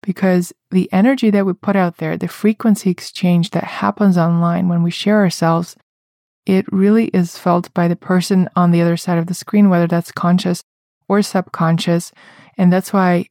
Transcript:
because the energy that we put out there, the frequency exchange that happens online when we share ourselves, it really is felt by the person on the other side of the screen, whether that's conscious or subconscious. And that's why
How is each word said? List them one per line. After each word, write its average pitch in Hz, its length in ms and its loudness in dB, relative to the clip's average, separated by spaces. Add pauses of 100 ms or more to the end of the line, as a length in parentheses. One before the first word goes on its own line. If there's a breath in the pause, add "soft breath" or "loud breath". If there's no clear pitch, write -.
because 180 520 -2 (160)
the 185 220 2
energy 226 380 2
that 202 160 2
we 180 80 0
put 196 220 -4
out 180 220 0
there, 160 200 -4
the 175 100 -6
frequency 208 640 0
exchange 175 600 -2
that 170 120 -4
happens 202 540 0
online 170 500 0
when 170 160 0
we 170 80 -2
share 208 280 0
ourselves, 170 560 0 (720)
it 190 260 0
really 202 360 2
is 175 300 -2
felt 175 360 -2
by 175 140 0
the 170 80 0
person 185 600 0
on 180 160 2
the 170 100 2
other 170 160 0
side 175 200 -4
of 170 100 -2
the 180 60 -6
screen, 202 360 2
whether 175 180 2
that's 170 240 -4
conscious 180 500 -2 (460)
or 202 140 2
subconscious. 170 920 -2 (460 loud breath)
And 180 140 4
that's 185 220 0
why 185 380 2